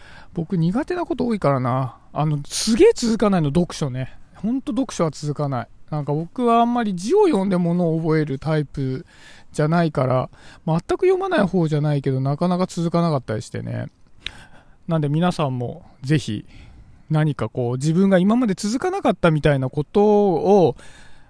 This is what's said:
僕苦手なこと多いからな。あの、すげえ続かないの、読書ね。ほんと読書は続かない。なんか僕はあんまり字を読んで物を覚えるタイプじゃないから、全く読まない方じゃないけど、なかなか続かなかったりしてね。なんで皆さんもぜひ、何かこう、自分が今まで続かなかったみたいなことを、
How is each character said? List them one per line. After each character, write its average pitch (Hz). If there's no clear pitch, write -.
僕 170
苦 180
手 359
な 339
こ 330
と 247
多 240
い -
か 147
ら 135
な。 127
あ 151
の、 151
す -
げ 339
え 466
続 226
か 208
な 190
い 160
の、 143
読 170
書 139
ね。 127
ほ -
ん 262
と 285
読 254
書 180
は 156
続 147
か 147
な 127
い。 -
な 151
ん 143
か 143
僕 165
は 233
あ 233
ん 240
ま 240
り 202
字 208
を 415
読 214
ん 202
で 185
物 175
を -
覚 156
え 156
る 135
タ 156
イ 151
プ 135
じ 156
ゃ 156
な 170
い 160
か 131
ら、 127
全 160
く -
読 370
ま 381
な 370
い 196
方 170
じ 151
ゃ 147
な 147
い 143
け 139
ど、 131
な 135
か 175
な 180
か 185
続 170
か 170
な 170
か 147
っ 120
た 110
り -
し -
て 113
ね。 117
な 165
ん -
で 147
皆 165
さ 170
ん 127
も 123
ぜ 143
ひ、 107
何 151
か 110
こ 120
う、 -
自 139
分 190
が 190
今 196
ま 247
で 190
続 214
か 370
な 392
か 277
っ 196
た 180
み 156
た 147
い 135
な 131
こ 151
と -
を、 196